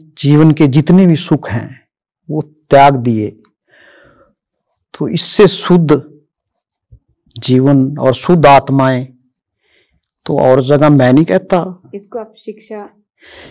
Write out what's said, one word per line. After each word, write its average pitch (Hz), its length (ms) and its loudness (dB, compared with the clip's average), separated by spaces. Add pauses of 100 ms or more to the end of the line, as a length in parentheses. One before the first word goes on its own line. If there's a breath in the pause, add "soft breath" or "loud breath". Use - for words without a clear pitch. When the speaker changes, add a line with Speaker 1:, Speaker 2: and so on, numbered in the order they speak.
(180)
Speaker 1:
जीवन 147 340 2
के 151 160 2
जितने 175 400 2
भी 165 80 2
सुख - 340 -4
हैं, - 380 -10 (420)
वो 151 120 -6
त्याग 143 540 2
दिए, 113 460 -6 (1600 soft breath)
तो 151 80 -6
इससे - 400 0
शुद्ध 156 560 -2 (1400)
जीवन 135 580 0
और 131 160 0
शुद्ध 165 320 0
आत्माएं 131 640 0 (1160)
तो 151 140 -4
और 131 240 2
जगह 143 260 2
मैं 127 240 2
नहीं 156 120 2
कहता। 185 560 -4 (120)
Speaker 2:
इसको 202 260 -16
आप 214 140 -18 (120)
शिक्षा 214 440 -18 (600 loud breath)